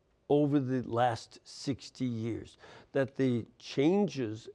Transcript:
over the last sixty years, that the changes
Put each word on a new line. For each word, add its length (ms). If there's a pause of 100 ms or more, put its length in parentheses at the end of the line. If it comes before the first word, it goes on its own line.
(280)
over 320
the 280
last 540
sixty 640
years, 520 (360)
that 240
the 280 (140)
changes 960